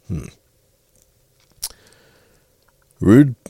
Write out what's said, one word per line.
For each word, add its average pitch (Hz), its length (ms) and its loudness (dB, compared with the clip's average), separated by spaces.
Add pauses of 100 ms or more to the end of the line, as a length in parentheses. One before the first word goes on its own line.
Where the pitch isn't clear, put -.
Hmm. 80 200 -4 (2750)
Rude, 127 360 4 (160)